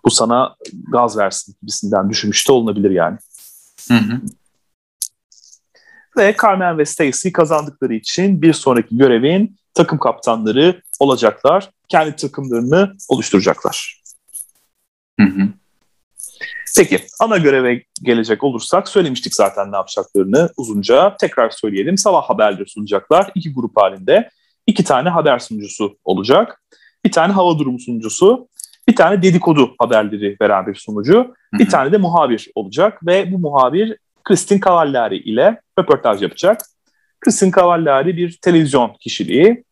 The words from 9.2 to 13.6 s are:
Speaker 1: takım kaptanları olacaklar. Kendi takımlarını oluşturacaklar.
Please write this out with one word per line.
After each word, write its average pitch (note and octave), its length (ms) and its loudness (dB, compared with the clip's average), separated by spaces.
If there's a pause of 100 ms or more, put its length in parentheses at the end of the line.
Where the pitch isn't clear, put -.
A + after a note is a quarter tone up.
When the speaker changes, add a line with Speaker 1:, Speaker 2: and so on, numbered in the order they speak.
Speaker 1:
takım - 240 2
kaptanları A#2 840 0 (180)
olacaklar. C#3 680 2 (180)
Kendi D#3 280 0
takımlarını C#3 760 -2 (160)
oluşturacaklar. - 920 -2 (1160)